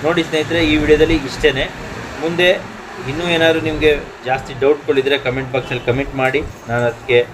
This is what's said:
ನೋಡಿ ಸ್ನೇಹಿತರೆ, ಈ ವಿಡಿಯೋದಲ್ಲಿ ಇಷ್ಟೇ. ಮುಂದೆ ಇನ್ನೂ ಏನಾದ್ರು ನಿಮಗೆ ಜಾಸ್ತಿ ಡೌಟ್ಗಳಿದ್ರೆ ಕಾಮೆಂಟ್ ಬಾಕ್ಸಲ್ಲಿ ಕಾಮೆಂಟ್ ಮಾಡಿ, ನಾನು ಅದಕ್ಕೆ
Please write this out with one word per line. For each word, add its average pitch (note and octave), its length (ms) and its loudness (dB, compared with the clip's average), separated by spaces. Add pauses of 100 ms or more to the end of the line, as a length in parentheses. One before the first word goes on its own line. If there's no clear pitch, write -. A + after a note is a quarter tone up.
ನೋಡಿ E3 200 2
ಸ್ನೇಹಿತರೆ, D#3+ 420 0
ಈ D3+ 120 4
ವಿಡಿಯೋದಲ್ಲಿ D3+ 380 6
ಇಷ್ಟೇ. C#3 560 0 (500)
ಮುಂದೆ F3 280 2 (600)
ಇನ್ನೂ D#3+ 200 -4
ಏನಾದ್ರು E3 320 4
ನಿಮಗೆ D#3 380 2 (260)
ಜಾಸ್ತಿ B2+ 340 -4
ಡೌಟ್ಗಳಿದ್ರೆ C#3 580 2
ಕಾಮೆಂಟ್ C3 360 -4
ಬಾಕ್ಸಲ್ಲಿ B2+ 320 -4
ಕಾಮೆಂಟ್ C3+ 300 -2
ಮಾಡಿ, C3 260 0
ನಾನು - 440 -4
ಅದಕ್ಕೆ A#2+ 480 2